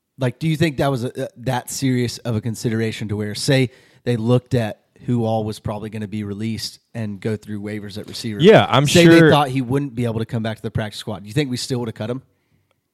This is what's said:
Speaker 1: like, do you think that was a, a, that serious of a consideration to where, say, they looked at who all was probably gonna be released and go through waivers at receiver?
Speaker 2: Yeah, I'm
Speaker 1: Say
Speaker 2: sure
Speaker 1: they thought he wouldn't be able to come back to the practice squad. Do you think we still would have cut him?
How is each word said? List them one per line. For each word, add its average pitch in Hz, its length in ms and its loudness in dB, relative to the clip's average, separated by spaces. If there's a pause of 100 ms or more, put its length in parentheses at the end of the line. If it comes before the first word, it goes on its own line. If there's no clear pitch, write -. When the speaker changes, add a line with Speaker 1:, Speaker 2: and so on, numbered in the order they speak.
(180)
Speaker 1:
like, 127 220 -4
do 160 100 -2
you 156 80 -2
think 147 200 0
that 143 140 0
was 120 140 -4
a, 127 100 -6
a, 131 120 -8 (100)
that 123 320 -6
serious 123 500 -2
of 120 160 -4
a 107 60 -2
consideration 113 680 -4
to 101 60 -4
where, 104 200 -6
say, 135 340 2 (340)
they 123 140 -2
looked 120 360 2
at 113 280 -2 (240)
who 120 180 0
all 110 220 0
was 107 140 -8
probably 107 300 -8
gonna 107 200 -8
be 104 160 -6
released 104 540 -8 (140)
and 104 280 -8
go 110 160 -4
through 104 240 -12
waivers 104 360 -10
at - 100 -14
receiver? 107 340 -10
Speaker 2:
Yeah, 165 280 8
I'm 131 160 4
Speaker 1:
Say 170 200 6
Speaker 2:
sure 165 160 10
Speaker 1:
they 160 80 10
thought 143 200 4
he 131 120 -2
wouldn't 131 340 -2
be 120 80 -4
able 113 160 -2
to 113 60 -4
come 113 180 -6
back 110 140 -6
to - 60 -20
the 113 80 -6
practice 107 280 -8
squad. 101 240 -10
Do 101 40 -18
you 107 60 -16
think 143 160 -2
we 123 60 -4
still 123 240 -6
would 120 80 -6
have 113 80 -10
cut 107 140 -8
him? 127 120 -6 (720)